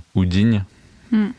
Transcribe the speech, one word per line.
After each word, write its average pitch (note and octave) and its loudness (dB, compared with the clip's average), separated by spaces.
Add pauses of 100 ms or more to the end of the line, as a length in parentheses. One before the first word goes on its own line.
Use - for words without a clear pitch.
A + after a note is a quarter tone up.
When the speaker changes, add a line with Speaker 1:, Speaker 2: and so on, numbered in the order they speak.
(160)
Speaker 1:
ou F#2+ 2
digne. G2+ 0 (480)
Speaker 2:
Hmm. G#3+ 0 (120)